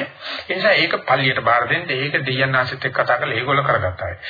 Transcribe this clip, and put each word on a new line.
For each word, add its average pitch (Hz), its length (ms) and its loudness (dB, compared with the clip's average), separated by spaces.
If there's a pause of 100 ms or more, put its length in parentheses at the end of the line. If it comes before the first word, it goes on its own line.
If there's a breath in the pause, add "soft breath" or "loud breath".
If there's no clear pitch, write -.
(400 loud breath)
ඒ - 140 -6
නිසා 196 180 4
ඒක 160 280 2
පල්ලියට 131 400 2
බාර 117 280 2
දෙන්න. 165 180 0
ඒක 143 340 -2
දෙයයන් 131 340 0
ආශිත් 127 300 0
එක්ක 127 100 -4
කතා 123 220 2
කරලා 143 200 -4
ඒගොල්ලෝ 139 280 0
කරගත්තා. 98 460 0 (200 loud breath)